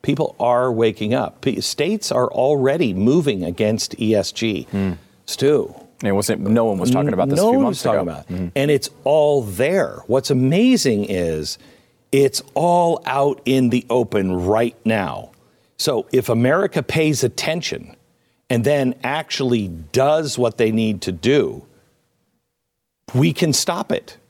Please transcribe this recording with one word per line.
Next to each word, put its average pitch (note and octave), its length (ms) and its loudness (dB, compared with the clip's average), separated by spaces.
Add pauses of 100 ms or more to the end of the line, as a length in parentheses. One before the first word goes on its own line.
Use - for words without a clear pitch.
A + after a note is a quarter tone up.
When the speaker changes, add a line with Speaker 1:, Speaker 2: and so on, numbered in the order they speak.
Speaker 1:
People C#3+ 360 -4
are B2 320 2
waking A2 440 0
up. B2+ 280 -4
P-, - 200 -2
states G3+ 500 -4
are B2+ 180 2
already C3+ 640 0
moving A#2 520 2
against G#2+ 560 -2
E A2 120 2
S G2+ 200 0
G. G#2+ 300 -4
Speaker 2:
Hmm. G2 300 -2 (320)
Speaker 1:
Stu. C3+ 480 0 (300)
Speaker 2:
It G2+ 80 0
wasn't, G#2 300 0
no A2+ 240 2
one G2+ 120 0
was F2+ 140 0
talking B2+ 220 0
about B2 160 0
this C#3+ 80 2
Speaker 1:
No G3 100 4
Speaker 2:
a A#3 40 4
few C4 80 2
Speaker 1:
one C#4 80 2
Speaker 2:
months F#3+ 120 -2
Speaker 1:
was - 40 -10
talking G#2+ 180 2
Speaker 2:
ago. F2 100 -4
Speaker 1:
about D2 180 -14
it. F#2 40 -8
Speaker 2:
Mm-hmm. F2+ 140 -4 (100)
Speaker 1:
And C#3 120 0
it's C#3+ 200 0 (160)
all D3 380 4
there. A#2+ 640 -2
What's B2+ 220 0
amazing C#3 760 2
is E2 520 -4 (540)
it's G3+ 320 2 (100)
all E3+ 520 2
out C#3 400 0
in C3 240 2
the B2 200 0
open G2 560 0
right A2+ 380 2
now. G2 480 -2 (460)
So B2 340 -2
if B2+ 160 2
America C#3 560 0
pays D#3 400 0
attention - 720 -6 (540)
and A#2 160 0
then C#3 360 2
actually B2 680 -2
does C3 680 0
what A#2+ 200 0
they A2 160 2
need A2 300 0
to F#2+ 100 -4
do, G2+ 520 0 (1500)
we D3+ 180 2
can D3+ 220 0
stop - 380 -4
it. - 260 -8 (120)